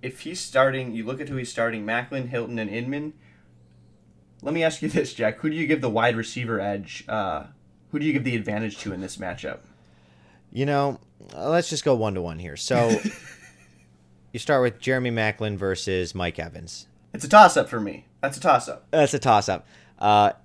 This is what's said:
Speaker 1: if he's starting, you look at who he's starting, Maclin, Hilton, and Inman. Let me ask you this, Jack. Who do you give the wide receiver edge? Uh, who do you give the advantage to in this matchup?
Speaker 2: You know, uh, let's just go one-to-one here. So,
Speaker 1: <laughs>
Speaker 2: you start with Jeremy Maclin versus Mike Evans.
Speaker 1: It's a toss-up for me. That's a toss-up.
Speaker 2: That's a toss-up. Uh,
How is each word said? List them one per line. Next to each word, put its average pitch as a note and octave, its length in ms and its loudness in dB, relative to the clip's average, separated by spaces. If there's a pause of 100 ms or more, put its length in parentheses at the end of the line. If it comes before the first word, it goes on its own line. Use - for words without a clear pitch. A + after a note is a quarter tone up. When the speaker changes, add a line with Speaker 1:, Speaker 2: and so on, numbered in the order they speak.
Speaker 1:
if - 180 -10
he's F3+ 200 -10
starting, C3 520 0
you A2 120 -6
look C3 160 -6
at C#3+ 80 -10
who C#3 80 -6
he's B2 140 -8
starting, A2+ 340 -2
Maclin, B2 440 -4
Hilton, A#2 300 -6
and G#2 120 -6
Inman. C#3 440 -6 (1300)
Let D3+ 120 -4
me E3 80 0
ask D#3+ 200 0
you D3+ 60 -2
this, - 260 -2
Jack. A2 240 -2
Who D#3 120 -4
do D#3 60 -4
you D#3+ 100 -2
give D3 140 2
the C3 80 -2
wide A2+ 260 2
receiver A2+ 460 -4
edge? G2+ 480 -6
Uh, F#2 360 -4 (460)
who D3 80 -4
do D3 80 -2
you D3+ 60 2
give C3 120 -2
the B2 120 0
advantage G#2+ 440 -4
to G2+ 120 -8
in F#2 80 -8
this F#2 160 -10
matchup? F2+ 440 -10 (920)
Speaker 2:
You C3 140 -2
know, C#3 340 0 (340)
uh, G#2+ 140 -6
let's E3 200 2
just D#3 160 -6
go C#3 100 4
one-to-one F#2 440 -2
here. D#2 180 -12
So, A#2 420 2 (680)
Speaker 1:
<laughs> - 680 -20
Speaker 2:
you A#2 60 -10
start C3+ 240 2
with A#2+ 160 0
Jeremy B2+ 320 0
Maclin G#2+ 460 -2
versus F#2 580 -2
Mike F2 240 -4
Evans. - 480 -12 (260)
Speaker 1:
It's - 120 -10
a - 40 -8
toss-up F#3+ 400 10
for A#2 120 -6
me. G2 260 -8 (140)
That's C#3 160 -4
a - 40 -16
toss-up. - 500 2
Speaker 2:
That's D3+ 240 4
a C3+ 40 -2
toss-up. G#2 480 2 (320)
Uh, G#2 340 6 (120)